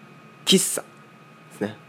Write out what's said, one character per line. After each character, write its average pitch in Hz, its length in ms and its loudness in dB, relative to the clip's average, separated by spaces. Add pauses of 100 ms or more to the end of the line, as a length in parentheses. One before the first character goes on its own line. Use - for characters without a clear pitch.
(460)
喫 - 300 4
茶 - 40 -4
で - 60 -12 (720)
す - 20 -20
ね。 107 160 -4 (120)